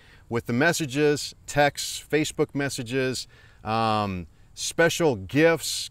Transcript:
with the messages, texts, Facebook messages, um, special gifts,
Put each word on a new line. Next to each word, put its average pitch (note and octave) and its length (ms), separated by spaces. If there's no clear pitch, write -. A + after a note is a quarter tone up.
with A2+ 160
the A#2+ 80
messages, D3 840
texts, - 640
Facebook D3+ 460
messages, C3 720
um, G#2+ 600
special E3 640
gifts, D3+ 720